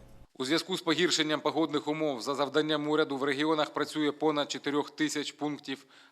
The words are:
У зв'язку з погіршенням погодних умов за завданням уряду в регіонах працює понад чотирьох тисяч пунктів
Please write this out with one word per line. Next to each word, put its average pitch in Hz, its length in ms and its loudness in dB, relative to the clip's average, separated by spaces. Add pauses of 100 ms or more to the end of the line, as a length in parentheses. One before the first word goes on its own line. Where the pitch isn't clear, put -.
(340)
У 127 120 -6
зв'язку 165 320 0
з - 40 -8
погіршенням 156 600 2
погодних 147 460 0
умов 151 340 0
за 135 140 -2
завданням 147 520 0
уряду 151 300 2
в 127 60 -2
регіонах 151 460 2
працює 147 420 0
понад 147 400 0
чотирьох 143 400 -2
тисяч 147 400 -2
пунктів - 540 -6 (260)